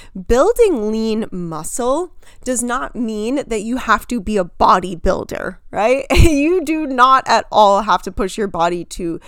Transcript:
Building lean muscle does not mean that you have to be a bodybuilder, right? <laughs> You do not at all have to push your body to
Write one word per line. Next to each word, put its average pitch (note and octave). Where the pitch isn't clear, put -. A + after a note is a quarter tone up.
Building C#4+
lean A3
muscle G3+
does B3
not A#3+
mean A3+
that A3
you A#3
have A3+
to A#3+
be G#3+
a F#3
bodybuilder, F#3
right? B3
<laughs> -
You D#4+
do D#4
not C4
at A#3
all G3+
have G3
to F#3+
push F#3+
your G#3+
body F3
to E3